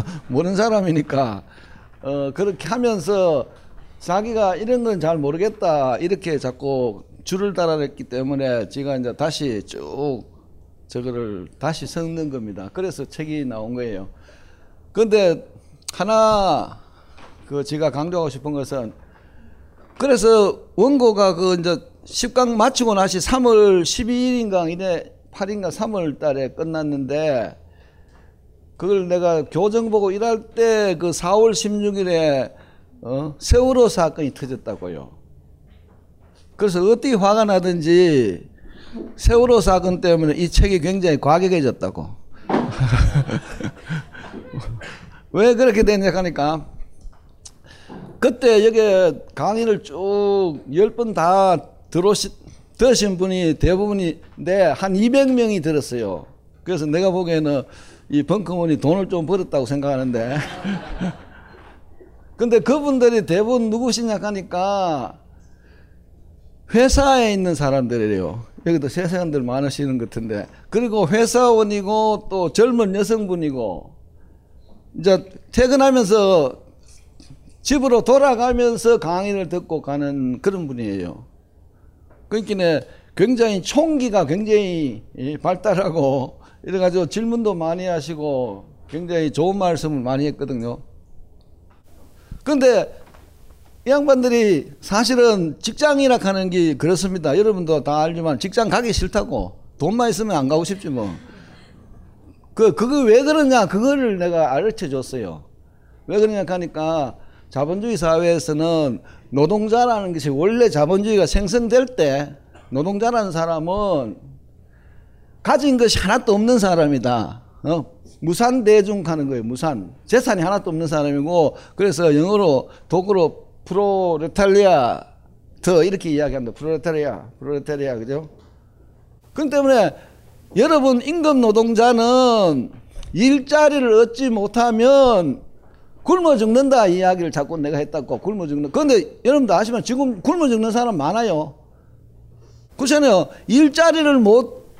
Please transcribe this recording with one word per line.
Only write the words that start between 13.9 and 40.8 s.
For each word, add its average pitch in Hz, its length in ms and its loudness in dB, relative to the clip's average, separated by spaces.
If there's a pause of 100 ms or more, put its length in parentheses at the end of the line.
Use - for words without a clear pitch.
근데 202 540 0 (460)
하나 196 880 0 (680)
그 143 140 -4
제가 151 260 -2
강조하고 160 400 -4
싶은 139 220 -10
것은, 135 400 -8 (1080)
그래서 220 600 4 (160)
원고가 214 580 4
그 185 240 0
이제 170 220 -2 (240)
십 - 280 -8
강 247 240 2
마치고 233 380 2
나시 190 260 0
삼월 214 640 4
십이일인가 233 840 -2
이래, 175 420 -6 (220)
팔일인가 196 400 -6
삼월 208 480 -6
달에 135 300 -2
끝났는데, 147 1040 -4 (1200)
그걸 185 320 -2
내가 175 380 0
교정보고 208 680 0
일할 220 420 -4
때 214 420 2
그 170 160 -2
사월 214 400 2
십육일에, 185 1000 -2 (480)
어? 143 380 -8
세월호 247 480 4
사건이 160 440 -2
터졌다고요. 90 800 -10 (1400)
그래서 180 300 0
어떻게 233 300 2
화가 208 320 2
나든지 170 1040 2 (680)
세월호 233 440 4
사건 180 400 2
때문에 165 340 2
이 175 140 -2
책이 196 300 4
굉장히 175 420 0